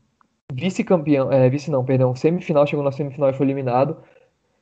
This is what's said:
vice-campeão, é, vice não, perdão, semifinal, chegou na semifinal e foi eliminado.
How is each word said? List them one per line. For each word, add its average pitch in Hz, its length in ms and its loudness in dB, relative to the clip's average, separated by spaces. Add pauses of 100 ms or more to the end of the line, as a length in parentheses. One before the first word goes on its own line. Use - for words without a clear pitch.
(520)
vice-campeão, 151 800 0
é, 127 180 4
vice 143 200 -2
não, 135 140 0
perdão, 127 320 2
semifinal, 156 500 0
chegou 143 200 -2
na 135 80 0
semifinal 143 360 -2
e 135 40 2
foi 139 120 0
eliminado. 135 520 0 (640)